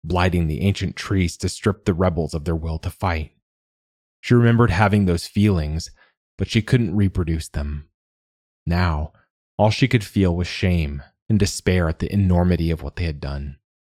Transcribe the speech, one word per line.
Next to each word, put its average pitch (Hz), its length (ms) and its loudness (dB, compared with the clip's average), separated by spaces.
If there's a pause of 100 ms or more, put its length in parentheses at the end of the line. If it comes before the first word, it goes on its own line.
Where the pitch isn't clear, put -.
blighting 87 440 2
the 76 140 -2
ancient 95 340 -2
trees 92 420 -2
to 92 120 -4
strip - 360 -4
the 98 80 2
rebels 85 400 0
of 76 120 -6
their 85 100 -2
will 80 240 -4
to 87 100 -6
fight. 82 480 -6 (840)
She - 120 2
remembered 117 380 4
having 101 340 2
those 85 220 -2
feelings, 82 640 0 (460)
but 98 120 -4
she 110 140 0
couldn't 113 320 0
reproduce 87 520 0
them. 73 400 -8 (800)
Now, 82 480 0 (440)
all 104 120 4
she 123 180 0
could 117 160 0
feel 92 320 2
was 87 120 -2
shame 78 560 -2 (260)
and 107 100 4
despair 92 480 0
at 80 120 -4
the - 120 -4
enormity 90 600 2
of 80 100 -4
what - 140 -12
they 87 100 -4
had 73 140 -6
done. 69 380 -8 (320)